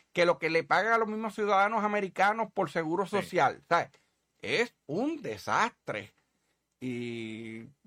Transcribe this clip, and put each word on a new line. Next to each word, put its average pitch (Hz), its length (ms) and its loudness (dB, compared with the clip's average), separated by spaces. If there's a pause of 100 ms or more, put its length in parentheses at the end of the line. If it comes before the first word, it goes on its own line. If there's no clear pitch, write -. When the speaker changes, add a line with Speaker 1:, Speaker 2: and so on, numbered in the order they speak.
(120)
Speaker 1:
que 175 140 4
lo 170 120 4
que 160 120 -2
le 160 160 2
pagan 185 260 4
a 226 60 6
los 226 100 2
mismos 214 260 -6
ciudadanos 208 520 2
americanos 208 680 0
por 185 160 -2
seguro 170 360 -2
Speaker 2:
Sí. 175 60 -10
Speaker 1:
social. 170 580 0
¿Sabes? 165 200 2 (520)
Es 170 340 -2 (100)
un 277 360 -4
desastre. 113 920 -4 (680)
Y, 113 840 -8 (240)